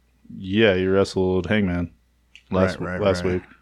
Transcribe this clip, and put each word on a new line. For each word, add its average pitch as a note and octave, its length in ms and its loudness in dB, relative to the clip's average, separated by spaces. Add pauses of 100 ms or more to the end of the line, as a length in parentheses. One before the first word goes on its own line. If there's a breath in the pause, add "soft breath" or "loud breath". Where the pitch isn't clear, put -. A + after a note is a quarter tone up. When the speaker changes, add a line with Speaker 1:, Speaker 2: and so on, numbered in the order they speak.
(360)
Speaker 1:
Yeah, G2 380 2
he F#2 140 0
wrestled F#2 580 0
Hangman F2+ 460 -2 (580)
last, F#2 300 0
Speaker 2:
Right, F2+ 140 -6
right, F#2 80 -6
Speaker 1:
last F#2 220 0
Speaker 2:
right. F2+ 120 -2
Speaker 1:
week. F2+ 80 -6 (180)